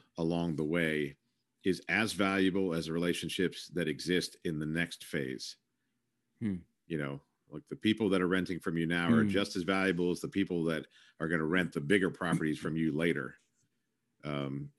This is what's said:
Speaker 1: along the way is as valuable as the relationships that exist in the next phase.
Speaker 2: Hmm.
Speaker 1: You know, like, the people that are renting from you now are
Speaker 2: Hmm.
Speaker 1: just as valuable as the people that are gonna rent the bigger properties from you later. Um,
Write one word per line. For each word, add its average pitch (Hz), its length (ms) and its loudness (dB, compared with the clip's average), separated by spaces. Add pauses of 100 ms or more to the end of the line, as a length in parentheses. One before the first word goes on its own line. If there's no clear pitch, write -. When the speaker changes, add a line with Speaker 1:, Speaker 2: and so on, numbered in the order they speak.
(180)
Speaker 1:
along 85 380 0
the 76 80 -2
way 76 540 0 (460)
is 92 260 0
as 98 240 0
valuable 95 600 2
as 82 120 -2
the 80 80 -4
relationships 85 760 -2
that 82 180 -2
exist 80 580 -2
in 78 140 -2
the 78 60 -4
next 80 380 -4
phase. 64 540 -6 (840)
Speaker 2:
Hmm. 104 160 -2 (320)
Speaker 1:
You 85 100 -4
know, 71 240 -4 (280)
like, 76 200 -14
the - 60 -6
people 107 340 2
that 92 120 4
are 90 60 2
renting 90 320 0
from 82 180 -4
you 82 100 2
now 85 240 2
are 113 120 6
Speaker 2:
Hmm. 104 60 2
Speaker 1:
just 98 260 0
as 92 80 -2
valuable 95 480 2
as 82 100 -2
the - 60 -6
people 90 380 0
that 80 220 -2 (320)
are 82 80 -2
gonna 80 180 0
rent 87 280 2
the 80 80 -2
bigger 92 280 4
properties 80 480 0
from 80 200 -4
you 80 140 2
later. 73 440 2 (880)
Um, 71 560 -4